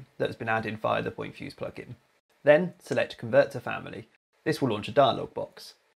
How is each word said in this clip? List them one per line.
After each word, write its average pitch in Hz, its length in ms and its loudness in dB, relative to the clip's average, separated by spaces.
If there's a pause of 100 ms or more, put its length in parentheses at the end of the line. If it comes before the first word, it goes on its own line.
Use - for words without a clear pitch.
(180)
that 131 120 -2
has 139 60 -12
been 113 140 -6
added 110 300 -2
via 113 240 0
the 113 80 -6
Point - 240 -10
Views - 180 -12
plugin. - 400 -12 (500)
Then 165 360 6
select - 400 -2
Convert 123 320 4
to 123 80 -8
Family. 90 480 -10 (380)
This 147 180 0
will 131 60 4
launch 104 180 -2
a 107 40 -6
dialog 107 440 2
box. - 400 -10 (200)